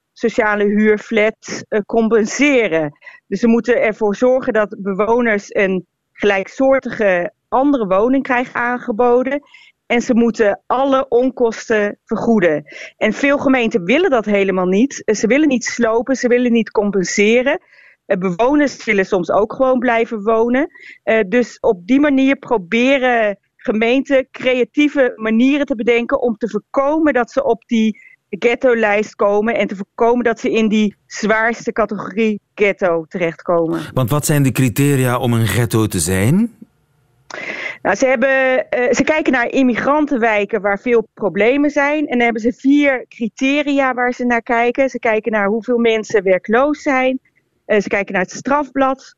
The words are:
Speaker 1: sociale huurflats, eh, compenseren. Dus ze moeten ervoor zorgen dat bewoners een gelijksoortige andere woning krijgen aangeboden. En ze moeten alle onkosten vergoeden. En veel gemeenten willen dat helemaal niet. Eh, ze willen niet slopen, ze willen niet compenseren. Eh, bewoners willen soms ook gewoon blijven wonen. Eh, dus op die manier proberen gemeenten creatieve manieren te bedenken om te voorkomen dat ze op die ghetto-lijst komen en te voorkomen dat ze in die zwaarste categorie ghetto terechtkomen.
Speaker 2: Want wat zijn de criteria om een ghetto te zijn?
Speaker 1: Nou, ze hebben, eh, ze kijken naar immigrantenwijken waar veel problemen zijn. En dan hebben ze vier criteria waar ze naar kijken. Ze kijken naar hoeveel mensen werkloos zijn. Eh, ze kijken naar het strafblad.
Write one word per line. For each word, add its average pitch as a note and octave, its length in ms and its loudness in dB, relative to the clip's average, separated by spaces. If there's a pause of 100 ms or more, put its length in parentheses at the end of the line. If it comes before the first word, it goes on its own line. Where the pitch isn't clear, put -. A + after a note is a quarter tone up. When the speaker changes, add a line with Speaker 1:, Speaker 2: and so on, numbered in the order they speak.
(140)
Speaker 1:
sociale G#3+ 500 -2
huurflats, G#3+ 1040 0
eh, - 180 -2
compenseren. A3 1120 0 (300)
Dus G3 120 -6
ze A#3+ 80 0
moeten A#3 340 2
ervoor G#3 340 0
zorgen B3+ 380 0
dat G#3+ 260 -2
bewoners G#3 760 -2
een F#3+ 300 0 (260)
gelijksoortige G#3 1200 0 (160)
andere C4 400 0
woning A#3 360 2
krijgen B3 320 -4
aangeboden. B3 880 0 (440)
En A#3 160 0
ze B3 120 0
moeten A3 520 2
alle C4+ 440 0
onkosten A#3 960 0
vergoeden. G3 580 0 (340)
En G#3+ 160 0
veel C#4+ 240 0
gemeenten A#3+ 460 0
willen C#4+ 260 2
dat A#3+ 160 0
helemaal F#3+ 400 0
niet. G3 400 0
Eh, G#3+ 100 0
ze G#3 120 -2
willen C#4+ 200 2
niet C4+ 180 0
slopen, A#3 500 -2
ze B3 120 -2
willen B3 240 2
niet A#3 200 0
compenseren. G#3 880 0 (460)
Eh, F#3+ 120 -2
bewoners A#3 680 0
willen G3 200 0
soms F#3 260 -2
ook A3+ 220 0
gewoon C4 260 0
blijven A3+ 440 -2
wonen. A#3 440 0 (360)
Eh, A3 240 2
dus A#3+ 320 0
op F3+ 280 -2
die C4 120 4
manier C4+ 380 2
proberen A#3 1000 0 (180)
gemeenten B3+ 760 0
creatieve C4 840 0
manieren B3 500 0
te C#4 100 -4
bedenken A#3 460 0
om A#3 160 -2
te A3 120 -4
voorkomen C#4 640 0
dat A#3+ 180 -2
ze - 120 -2
op - 220 -2
die A3 360 0 (280)
ghetto-lijst A3 840 0
komen G#3 420 0
en G3+ 100 -2
te G3+ 80 -8
voorkomen A#3 480 0
dat A#3 160 -2
ze B3+ 120 -4
in A3 160 2
die G#3+ 280 0 (100)
zwaarste A3 680 -2
categorie G#3 680 -2 (160)
ghetto F#3 520 0
terechtkomen. E3+ 760 -2 (120)
Speaker 2:
Want B2+ 160 -2
wat D3 160 -2
zijn D3 180 2
de C3 80 2
criteria C3 680 0
om A#2+ 160 -2
een A2+ 140 0
ghetto A2 400 0
te G2 120 -4
zijn? G#2 540 0 (1300)
Speaker 1:
Nou, F#3+ 140 0
ze C4+ 100 0
hebben, C4 640 0
eh, A#3+ 240 0
ze C#4+ 100 0
kijken D#4 280 0
naar A#3+ 200 0
immigrantenwijken A#3 1120 0
waar G3+ 180 -2
veel A#3 340 0
problemen A3+ 560 0
zijn. D4 380 0
En - 0 - (100)
dan - 20 0
hebben A#3 220 0
ze A#3 120 0
vier C#4 540 2
criteria C4+ 840 -2
waar B3 200 -2
ze B3 120 -6
naar A#3+ 180 0
kijken. B3 460 0
Ze B3 100 -10
kijken A3 320 -2
naar G#3 160 0
hoeveel A3+ 300 -2
mensen A3 460 0
werkloos A3 580 2
zijn. C4 380 0 (460)
Eh, G#3 160 2
ze F#3+ 60 -4
kijken G3+ 260 -4
naar F#3+ 80 0
het F3+ 100 -6
strafblad. C4+ 880 -2